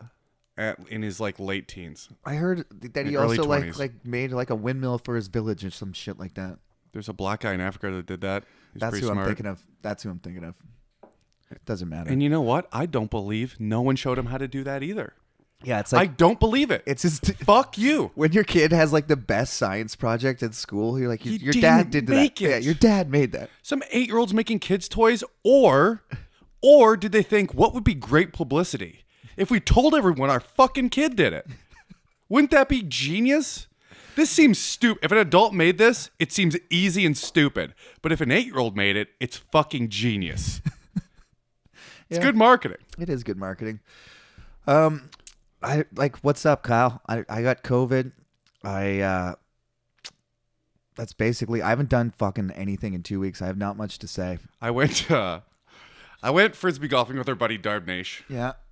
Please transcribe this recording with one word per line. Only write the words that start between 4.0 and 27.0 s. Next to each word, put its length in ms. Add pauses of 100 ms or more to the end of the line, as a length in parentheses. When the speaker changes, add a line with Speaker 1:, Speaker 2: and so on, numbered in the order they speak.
Speaker 2:
made, 260
like, 180
a 60
windmill 420
for 180
his 120
village 360
or 60
some 240
shit 260
like 140
that. 240 (340)
Speaker 1:
There's 160
a 60
black 280
guy 120
in 80
Africa 300
that 160
did 140
that. 220 (300)
He's 80
Speaker 2:
That's 100
Speaker 1:
pretty 140
Speaker 2:
who 80
Speaker 1:
smart. 140
Speaker 2:
I'm 80
thinking 100
of. 180 (200)
That's 200
who 60
I'm 100
thinking 240
of. 120 (1120)
Doesn't 220
matter. 240
Speaker 1:
And 100
you 80
know 120
what? 320
I 140
don't 240
believe 480
no 220
one 140
showed 240
him 80
how 120
to 80
do 160
that 200
either. 300 (480)
Speaker 2:
Yeah, 200
it's 100
like 100
Speaker 1:
I 120
don't 260
believe 320
it. 140
Speaker 2:
it's 160
just 320 (100)
Speaker 1:
Fuck 340
you. 380
Speaker 2:
When 160
your 140
kid 260
has, 220
like, 140
the 100
best 380
science 380
project 480
at 140
school, 420
you're 120
like, 160
"Your, 80
Speaker 1:
He 100
Speaker 2:
your 100
dad 380
Speaker 1:
didn't 0
Speaker 2:
did 160
that." 80
Speaker 1:
make 260
it. 80
Speaker 2:
Yeah, 100
your 160
dad 360
made 220
that. 160 (120)
Speaker 1:
Some 300
eight-year-old's 420
making 260
kids' 280
toys, 340 (220)
or, 580 (600)
or 340
did 160